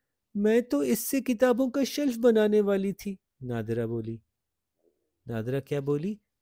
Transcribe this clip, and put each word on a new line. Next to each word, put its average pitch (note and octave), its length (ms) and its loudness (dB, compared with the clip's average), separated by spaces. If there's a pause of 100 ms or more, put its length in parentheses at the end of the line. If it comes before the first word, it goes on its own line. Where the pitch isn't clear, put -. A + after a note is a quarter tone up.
(380)
मैं A3 260 4
तो C#4+ 200 0
इससे B3+ 380 0
किताबों B3+ 480 2
का C#4 140 0
शेल्फ C4+ 340 -2
बनाने G#3+ 440 4
वाली G3 320 0
थी," G3 260 -10 (240)
नादिरा A#2 440 -4
बोली। A2+ 340 -6 (1040)
नादिरा A#2+ 320 -4
क्या C#3+ 220 -4
बोली? D3 400 -4 (200)